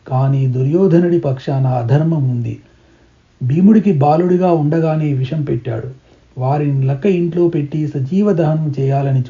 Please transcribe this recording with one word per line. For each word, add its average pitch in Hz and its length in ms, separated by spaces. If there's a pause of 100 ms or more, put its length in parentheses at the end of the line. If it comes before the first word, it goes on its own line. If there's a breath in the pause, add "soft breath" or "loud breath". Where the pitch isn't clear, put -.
కానీ 135 380
దుర్యోధనుడి 170 720
పక్షాన 135 480
అధర్మం 135 640
ఉంది. 117 300 (840 soft breath)
భీముడికి 190 500
బాలుడిగా 175 600
ఉండగానే 156 600
విషం 135 300
పెట్టాడు. 127 460 (520 soft breath)
వారిని 139 460
లక్క 135 200
ఇంట్లో 175 420
పెట్టి 151 400
సజీవ 185 440
దహనం 156 480
చేయాలని 135 500